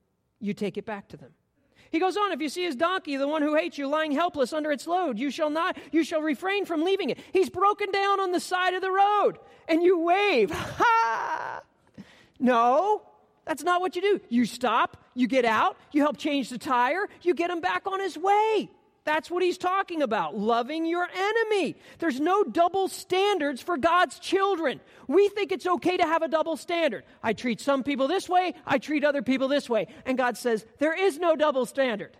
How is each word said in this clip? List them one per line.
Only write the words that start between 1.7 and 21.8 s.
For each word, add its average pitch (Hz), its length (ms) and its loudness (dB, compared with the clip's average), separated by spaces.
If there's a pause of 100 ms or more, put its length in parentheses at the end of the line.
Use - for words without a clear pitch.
He 320 80 0
goes 359 180 0
on, 403 140 0
"If 269 80 -4
you 302 100 -4
see 359 140 -6
his 330 120 -4
donkey, 330 420 -2
the 277 100 0
one 311 140 0
who 302 140 2
hates 330 220 -2
you, 277 100 -4
lying 311 260 0
helpless 311 400 0
under 302 180 -2
its 285 160 -6
load, 330 320 -2
you 269 120 -2
shall 302 180 -2
not, 330 280 -2 (140)
you 320 120 2
shall 311 180 -2
refrain 349 440 -2
from 320 180 -2
leaving 381 260 0
it. - 100 -4 (140)
He's 359 160 4
broken 403 420 0
down 392 280 2
on 370 120 0
the 349 80 2
side 359 340 0
of 370 80 -2
the 381 100 -2
road, 403 460 4 (300)
and 330 160 2
you 359 160 6
wave." 339 520 4
<laughs> - 100 -6 (180)
Ha! 453 840 0 (800)
No, 254 600 4 (420)
that's 302 200 -6
not 359 180 2
what 370 140 -2
you 349 80 -4
do. 403 260 2
You 240 160 2
stop, 240 580 -2 (120)
you 247 120 0
get 247 160 2
out, 233 320 2 (160)
you 294 100 2
help 285 160 0
change 285 320 -2
the 240 100 -10
tire, 294 500 0 (140)
you 349 100 2
get 339 160 0
him 349 100 -4
back 359 280 -4
on 381 120 -4
his 381 160 -4
way. 403 540 2 (360)
That's 311 260 -2
what 349 100 -2
he's 349 160 0
talking 359 460 -2
about, 202 340 -2
loving 233 480 0
your 339 260 -2
enemy. 415 640 0 (220)